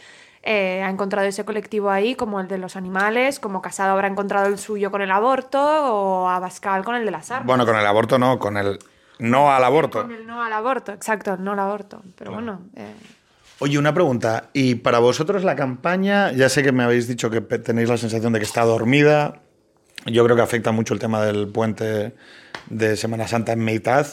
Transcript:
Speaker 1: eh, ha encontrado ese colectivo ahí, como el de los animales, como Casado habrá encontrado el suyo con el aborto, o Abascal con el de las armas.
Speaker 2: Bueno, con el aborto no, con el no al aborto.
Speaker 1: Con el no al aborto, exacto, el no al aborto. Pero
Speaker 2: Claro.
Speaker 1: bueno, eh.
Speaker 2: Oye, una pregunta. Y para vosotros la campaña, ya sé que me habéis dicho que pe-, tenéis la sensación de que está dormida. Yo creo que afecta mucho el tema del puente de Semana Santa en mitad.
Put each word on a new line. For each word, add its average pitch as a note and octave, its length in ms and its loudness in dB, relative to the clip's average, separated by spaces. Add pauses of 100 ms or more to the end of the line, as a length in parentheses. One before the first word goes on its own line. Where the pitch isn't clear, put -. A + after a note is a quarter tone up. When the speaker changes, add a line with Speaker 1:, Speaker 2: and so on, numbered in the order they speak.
(440)
Speaker 1:
eh, F#3+ 400 0
ha F#3+ 40 -2
encontrado G3 380 -2
ese G3+ 180 -4
colectivo G#3 460 -4
ahí, G#3 240 2
como G#3+ 260 -4
el F#3 60 -6
de F#3+ 120 -6
los F#3 180 -10
animales, G#3 640 -2
como G3 200 -6
Casado F#3+ 320 -2
habrá G3 140 2
encontrado G3 400 0
el G3+ 120 0
suyo G3+ 340 -6
con G3+ 100 -4
el F#3+ 80 -2
aborto, B3+ 500 0
o G#3 680 0
Abascal F#3 560 -4
con A#3 100 -4
el A#3+ 100 -2
de G#3 60 -2
las D#3 220 -8
armas. B3 140 -6
Speaker 2:
Bueno, B2+ 200 4
con A2+ 100 4
el G#2+ 80 2
aborto A2+ 340 4
no, B2+ 200 2
con G#2 180 -4
el G2+ 220 -2 (400)
no C3+ 340 4
al C3 120 4
aborto. B2+ 380 2
Speaker 1:
Con A#3 100 -12
el A3+ 140 -16
no A#3 160 -10
al A3 100 -4
aborto, A3 400 -4
exacto, G3+ 420 -4
el F#3 80 -8
no G3 100 -4
al G3+ 60 -4
aborto. G3+ 440 -6 (140)
Pero G#3 140 -16
Speaker 2:
Claro. - 40 -10
Speaker 1:
bueno, G#3+ 260 -10 (160)
eh. G#3+ 180 -16 (640)
Speaker 2:
Oye, C#3+ 200 0
una D3 140 2
pregunta. A#2+ 600 0
Y B2+ 240 2
para A#2 240 2
vosotros D#3 420 2
la E3+ 140 0
campaña, F3+ 760 0
ya C3 160 4
sé C#3+ 140 2
que C#3 80 2
me B2+ 140 2
habéis A#2+ 240 2
dicho B2 220 -4
que A2+ 100 0
pe-, A2 180 -4
tenéis A#2 300 0
la A#2+ 100 2
sensación A2+ 340 -2
de A2+ 60 2
que G#2 60 -2
está A#2 200 0
dormida. D3 760 4 (640)
Yo A2+ 180 4
creo A#2+ 120 6
que A#2 60 6
afecta A2+ 280 -2
mucho A2 240 0
el G2 60 -4
tema A2 240 -2
del G#2 240 0
puente A2 680 -4 (560)
de G#2+ 260 0
Semana A2 300 -4
Santa A#2 260 -2
en A2+ 120 -2
mitad. A#2 480 0